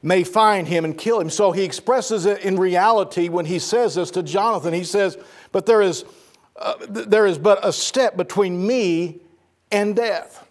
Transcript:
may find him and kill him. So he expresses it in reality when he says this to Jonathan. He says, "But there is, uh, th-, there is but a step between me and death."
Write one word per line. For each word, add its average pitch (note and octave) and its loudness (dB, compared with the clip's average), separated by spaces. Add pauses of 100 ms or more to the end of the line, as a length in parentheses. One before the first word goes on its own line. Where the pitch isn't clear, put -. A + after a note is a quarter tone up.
may F3+ 2
find G3+ 2
him E3+ 0
and D#3+ -6
kill A3+ -2
him. D#3+ -2
So G3+ 2
he F#3+ -2
expresses G#3+ -2
it G3+ 0
in F#3+ 0
reality F#3 2
when E3+ -2
he F3 -4
says A3 0
this F3 -4
to F#3 -4
Jonathan. F3 -2
He F3 -4
says, G3 -2 (340)
"But - 0
there A3 6
is, E3+ 0 (520)
uh, - -6
th-, A3 -10
there G#3 4
is E3 0
but G3 2
a F3 0
step A#3+ -2
between F3+ -2
me F3 0 (520)
and G#3 0
death." A3 -2